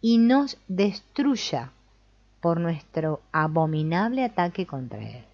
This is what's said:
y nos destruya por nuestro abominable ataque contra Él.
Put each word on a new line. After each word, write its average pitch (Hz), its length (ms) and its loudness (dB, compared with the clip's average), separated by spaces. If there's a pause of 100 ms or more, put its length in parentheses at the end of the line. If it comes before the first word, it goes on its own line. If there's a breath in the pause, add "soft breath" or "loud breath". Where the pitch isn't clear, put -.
y 233 160 4
nos 254 400 4 (100)
destruya 196 1040 -2 (680)
por 170 180 2
nuestro 160 640 -4 (100)
abominable 160 920 0
ataque 180 420 -2
contra 123 340 -10
Él. 110 240 -14 (100)